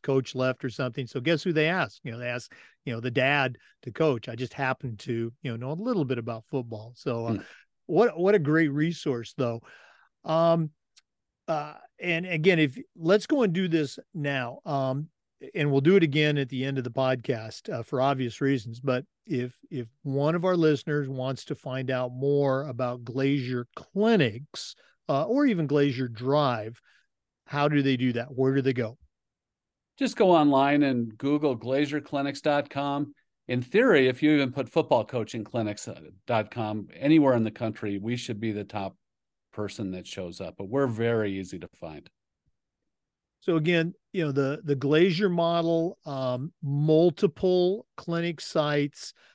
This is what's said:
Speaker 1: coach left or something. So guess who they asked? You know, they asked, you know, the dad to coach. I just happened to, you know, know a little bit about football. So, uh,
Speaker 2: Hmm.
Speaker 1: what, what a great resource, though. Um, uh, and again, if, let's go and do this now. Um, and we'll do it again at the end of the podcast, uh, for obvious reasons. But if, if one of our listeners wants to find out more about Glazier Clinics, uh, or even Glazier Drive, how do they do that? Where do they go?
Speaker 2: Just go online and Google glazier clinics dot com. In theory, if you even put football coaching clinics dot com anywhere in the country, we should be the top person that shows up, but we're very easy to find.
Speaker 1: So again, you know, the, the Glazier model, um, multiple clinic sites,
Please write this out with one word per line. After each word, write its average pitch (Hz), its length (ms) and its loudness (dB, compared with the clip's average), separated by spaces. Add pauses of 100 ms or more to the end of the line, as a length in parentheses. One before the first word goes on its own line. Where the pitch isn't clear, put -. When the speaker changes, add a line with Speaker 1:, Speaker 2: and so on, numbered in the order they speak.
Speaker 1:
coach 135 320 0
left 127 320 -2
or 127 40 -4
something. 127 360 -6
So 131 140 -8
guess 156 240 0
who 180 100 -2
they 151 140 2
asked? 170 360 -4
You 117 100 -10
know, 117 60 -12
they 123 100 -6
asked, 120 240 -10 (320)
you 123 80 -6
know, 113 60 -6
the 123 120 -4
dad 131 460 0 (260)
to 120 80 -12
coach. 139 360 0
I 117 80 -10
just 123 180 -8
happened 131 460 -4
to, 117 320 -6 (120)
you 135 80 -6
know, 113 40 -8
know 127 160 -10
a 165 80 -8
little 214 260 -2
bit 123 120 -2
about 113 320 -8
football. 117 460 -8
So, 117 320 -6
uh, 113 60 -2
Speaker 2:
Hmm. 98 80 -4 (440)
Speaker 1:
what, 175 340 2
what 190 140 4
a 208 60 4
great 151 320 2
resource, 147 680 -4
though. 117 240 -2 (640)
Um, 165 480 2 (760)
uh, 151 260 -4 (280)
and 175 240 0
again, 170 340 4
if, 143 180 2 (200)
let's 175 300 2
go 285 160 2
and 185 100 2
do 185 140 0
this 160 320 0 (140)
now. 139 520 -4
Um, 139 420 -2 (480)
and 147 160 0
we'll 139 100 4
do 170 140 6
it 180 80 8
again 151 340 2
at 135 120 -2
the 131 160 -4
end 139 120 -4
of 127 60 -4
the 120 80 -6
podcast, 127 800 -4
uh, 117 120 -6
for 131 180 -2
obvious 131 400 0
reasons. 120 380 0
But 127 260 -2 (200)
if, 123 300 -4 (140)
if 123 180 -8 (160)
one 143 320 0
of 175 100 -2
our 180 120 2
listeners 147 500 2
wants 131 380 -6
to 147 100 -8
find 127 340 -6
out 127 240 -2
more 139 540 0
about 123 360 -6
Glazier 127 720 -2
Clinics, 160 1000 -2 (340)
uh, 147 160 0
or 285 200 2
even 170 220 2
Glazier 135 400 2
Drive, 120 720 -2 (640)
how 143 220 0
do 147 140 2
they 135 160 2
do 123 160 0
that? 117 200 -4
Where 131 200 2
do 139 80 2
they 131 120 0
go? 120 240 -4 (1000)
Speaker 2:
Just - 180 -2
go 190 160 6
online 143 520 6
and 117 340 0
Google 143 360 0
glazier 135 480 -2
clinics 139 400 -6
dot 147 280 0
com. 143 440 -4 (340)
In 123 140 -2
theory, 175 460 6
if 127 160 0
you 151 80 6
even 139 200 2
put 135 180 -6
football 127 360 2
coaching 113 380 -6
clinics 110 440 -6 (380)
dot 110 240 0
com 107 460 -6
anywhere 143 380 6
in 117 100 2
the 107 80 -2
country, 107 480 -6
we 113 160 -4
should 120 240 -8
be 110 120 -4
the 104 120 -6
top 95 320 -8 (580)
person 101 380 -8
that 92 160 -12
shows 87 320 -12
up, 85 180 -12
but 98 120 -12
we're 135 180 0
very 110 500 0
easy 90 220 -10
to 82 80 -12 (120)
find. 76 300 -14 (1300)
Speaker 1:
So 170 160 2
again, 165 360 2 (200)
you 175 120 -2
know, 147 60 -2
the, 139 320 0
the 143 120 0
Glazier 160 540 4
model, 170 760 0
um, 131 480 -4 (100)
multiple 175 1200 2 (120)
clinic 170 420 -4
sites, 147 760 -2 (220)